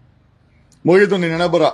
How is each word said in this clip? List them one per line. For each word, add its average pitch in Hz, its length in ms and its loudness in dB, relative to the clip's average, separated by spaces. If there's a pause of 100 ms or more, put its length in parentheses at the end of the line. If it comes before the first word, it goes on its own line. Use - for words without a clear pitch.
(880)
ಮುಗೀತು 190 300 2
ನಿನ್ 170 180 -4
ಹಣೆ 170 120 -2
ಬರ. 170 160 0 (120)